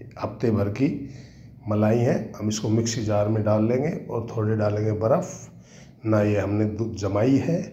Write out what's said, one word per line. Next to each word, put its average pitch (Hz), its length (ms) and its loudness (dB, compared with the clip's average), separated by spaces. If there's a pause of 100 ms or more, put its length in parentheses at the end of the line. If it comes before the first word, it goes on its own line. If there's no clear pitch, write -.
(160)
हफ्ते - 340 -2
भर 101 200 2
की 131 180 0 (800)
मलाई 107 300 4
है। 127 180 2 (160)
हम 104 160 -4
इसको 107 220 -4
मिक्सी 113 340 0
जार 104 240 2
में 110 160 0
डाल 107 240 2
लेंगे 135 240 0 (140)
और 113 220 -4
थोड़े 110 280 0
डालेंगे 104 420 0
बर्फ़। - 1080 -4
ना 107 160 4
ये 104 160 2
हमने 101 280 0
दूध 101 300 -4
जमाई 104 420 2
है। 170 220 0 (120)